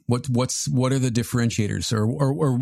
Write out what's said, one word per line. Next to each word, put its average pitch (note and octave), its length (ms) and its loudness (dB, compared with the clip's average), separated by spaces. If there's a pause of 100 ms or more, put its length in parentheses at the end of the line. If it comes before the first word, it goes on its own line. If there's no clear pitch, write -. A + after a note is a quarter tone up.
What, B2 240 0
what's, B2+ 400 -2
what B2+ 240 2
are C3+ 60 2
the B2+ 100 2
differentiators A2 840 0
or, G#2+ 140 2
or, C3+ 260 0
or, C#3 300 0